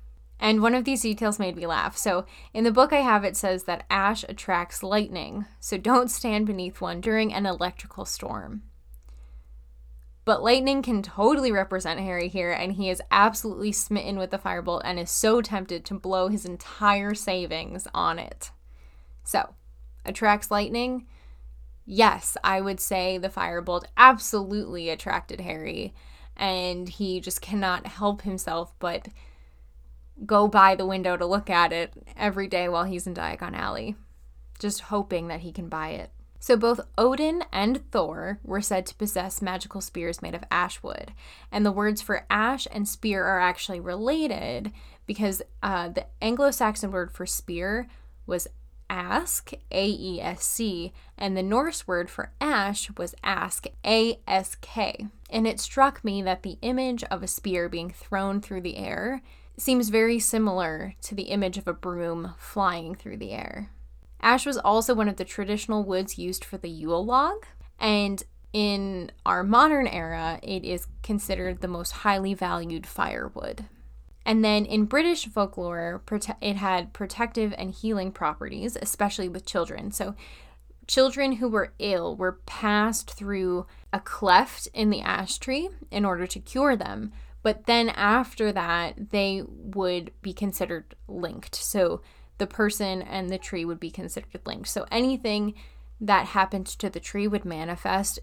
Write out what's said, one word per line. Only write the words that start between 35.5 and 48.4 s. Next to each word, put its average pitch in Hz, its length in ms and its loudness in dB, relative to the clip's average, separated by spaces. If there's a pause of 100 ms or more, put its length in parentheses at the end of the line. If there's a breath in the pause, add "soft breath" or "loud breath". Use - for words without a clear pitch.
can 175 160 -8
buy 156 220 -6
it. - 220 -10 (320)
So 240 140 8
both 233 300 2 (100)
Odin 302 460 4 (100)
and 220 380 2
Thor 170 520 -2
were 190 180 -2
said 185 260 0
to - 80 -12
possess 190 480 -4
magical 185 360 -6
spears 170 440 -6
made 165 100 -6
of 170 160 -8
ash 180 320 0
wood, - 320 -10 (380 loud breath)
and 208 120 4
the 202 80 6
words 208 300 2
for - 300 0
ash 233 400 2
and 208 160 -2
spear 196 380 0
are 185 140 4
actually 180 400 2
related 208 920 -2 (340 loud breath)
because, 202 380 -2 (180)
uh, 180 280 -2
the - 180 -4 (120)
Anglo-Saxon 233 680 2
word 180 220 -4
for 185 160 -10
spear 196 600 -4 (380 soft breath)
was 175 220 -4 (420)